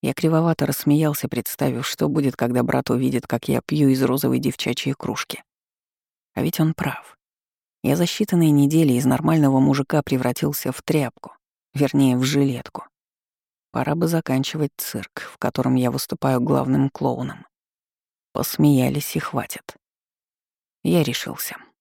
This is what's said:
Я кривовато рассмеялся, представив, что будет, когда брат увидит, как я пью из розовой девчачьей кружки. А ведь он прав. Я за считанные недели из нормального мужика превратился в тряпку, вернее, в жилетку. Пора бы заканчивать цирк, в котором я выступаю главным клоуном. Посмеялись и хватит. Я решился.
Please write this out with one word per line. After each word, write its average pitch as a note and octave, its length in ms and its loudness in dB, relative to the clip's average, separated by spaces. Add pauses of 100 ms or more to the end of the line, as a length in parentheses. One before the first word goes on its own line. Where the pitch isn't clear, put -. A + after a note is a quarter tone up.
Я C3+ 120 -2
кривовато D#3+ 520 2
рассмеялся, D3 600 0
представив, B2 600 -4
что - 200 -2
будет, C#3 280 0
когда B2 280 0
брат C3 260 -2
увидит, B2+ 360 0
как - 220 -4
я A#2+ 140 0
пью D3+ 280 2
из C3 140 2
розовой B2+ 360 0
девчачьей C3 540 -4
кружки. - 500 -8 (920)
А G2 60 -4
ведь D3+ 180 -4
он D#3+ 140 2
прав. - 440 -8 (680)
Я C#3 120 2
за F3 80 2
считанные E3+ 480 2
недели C#3+ 420 4
из B2 120 0
нормального C3+ 540 4
мужика C#3 440 2
превратился C3 680 -2
в - 100 -10
тряпку, - 520 -4 (400)
вернее, C#3 440 4
в B2+ 60 0
жилетку. C#3 600 -2 (880)
Пора C3+ 240 -2
бы E3+ 120 0
заканчивать D3 680 -2
цирк, - 440 -10
в - 160 -16
котором - 380 0
я B2+ 140 2
выступаю C3 520 -2
главным C3+ 480 2
клоуном. B2+ 560 -6 (880)
Посмеялись C#3 840 2
и D#3+ 40 -2
хватит. - 580 -10 (1040)
Я E3 200 2
решился. - 520 -6 (260)